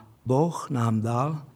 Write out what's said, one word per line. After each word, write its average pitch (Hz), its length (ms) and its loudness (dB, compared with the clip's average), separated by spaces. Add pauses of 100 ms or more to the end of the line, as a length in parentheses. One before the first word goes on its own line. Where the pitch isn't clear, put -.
(220)
Boh 147 320 2 (160)
nám 117 320 2
dal 131 400 -2 (140)